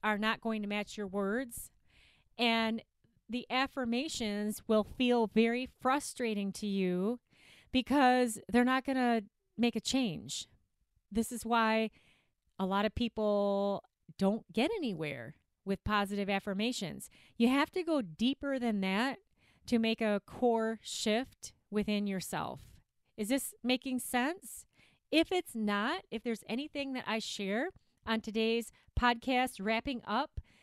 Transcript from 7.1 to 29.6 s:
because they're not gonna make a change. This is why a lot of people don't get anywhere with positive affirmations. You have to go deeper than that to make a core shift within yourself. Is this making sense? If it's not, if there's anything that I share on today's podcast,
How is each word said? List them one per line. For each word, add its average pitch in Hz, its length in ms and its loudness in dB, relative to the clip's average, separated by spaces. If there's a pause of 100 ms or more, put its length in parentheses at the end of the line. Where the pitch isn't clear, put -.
because 254 800 4
they're 240 160 4
not 262 200 2
gonna 240 400 2 (320)
make 233 200 0
a 214 40 -2
change. 180 680 -2 (640)
This 226 200 -2
is 233 120 -10
why 220 460 2 (680)
a 190 80 0
lot 196 180 2
of 214 100 -2
people 202 920 0 (320)
don't 196 360 0
get 277 180 2
anywhere 160 640 -4 (300)
with 196 200 -4
positive 202 460 0
affirmations. 196 800 -2 (260)
You 233 120 6
have 277 240 2
to 370 100 -2
go 311 180 2
deeper 254 580 -2
than 226 220 0
that 214 400 0 (460)
to 240 120 4
make 226 220 2
a 208 240 2
core 226 580 0
shift - 680 -2 (180)
within 208 360 0
yourself. 175 640 -6 (440)
Is 208 120 -4
this 262 340 -2
making 254 360 -2
sense? 254 680 -4 (440)
If 320 200 4
it's 359 240 -2
not, 214 560 -2
if 226 120 -6
there's 226 260 -4
anything 277 460 -4
that 247 120 -6
I 220 120 0
share 214 520 -2 (360)
on 220 160 -2
today's 226 500 0 (260)
podcast, 247 640 2